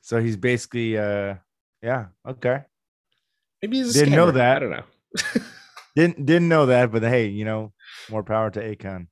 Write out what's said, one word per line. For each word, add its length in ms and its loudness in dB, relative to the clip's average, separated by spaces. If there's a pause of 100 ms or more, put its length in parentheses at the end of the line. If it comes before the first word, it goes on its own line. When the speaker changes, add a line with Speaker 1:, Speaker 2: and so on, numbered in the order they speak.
Speaker 1:
So 180 -2
he's 160 -2
basically, 600 -2
uh, 380 -2 (460)
yeah, 260 -4 (200)
okay. 360 -4 (960)
Speaker 2:
Maybe 160 -4
he's 180 -2
a 40 6
Speaker 1:
Didn't 160 4
know 160 6
Speaker 2:
scammer. 20 0
Speaker 1:
that. 240 4
Speaker 2:
I 20 -4
don't 120 -4
know. 120 -10 (320)
<laughs> 800 -10
Speaker 1:
Didn't, 320 2
didn't 220 4
know 180 4
that, 240 4
but 100 -2
hey, 260 2
you 180 -6
know, 280 -8 (380)
more 120 -6
power 280 -2
to 80 -8 (160)
Akon. 360 -12